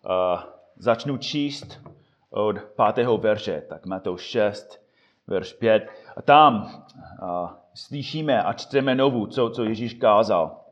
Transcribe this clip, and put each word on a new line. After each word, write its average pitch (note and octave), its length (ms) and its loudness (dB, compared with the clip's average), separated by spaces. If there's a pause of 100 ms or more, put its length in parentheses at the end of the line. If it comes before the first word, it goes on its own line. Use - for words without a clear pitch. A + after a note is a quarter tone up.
a, F#2 440 0 (280)
začnu A#2 400 -2
číst - 640 -8 (500)
od G#2 260 -2 (200)
pátého A2+ 420 2
verše. G#2+ 500 -2
Tak - 180 -16
Matouš F#2 360 -6
šest, - 600 -4 (440)
verš F#2 260 -4
pět. A2 360 2 (280)
A - 60 -14
tam, C#3+ 600 4 (380)
a, F2 360 -6 (160)
slyšíme C#3+ 680 -4
a F#2+ 100 -2
čteme C3+ 420 0
znovu, B2+ 320 2
co, A#2 240 -2
co A#2 140 -4
Ježíš A2+ 300 -4
kázal. G2+ 680 2 (120)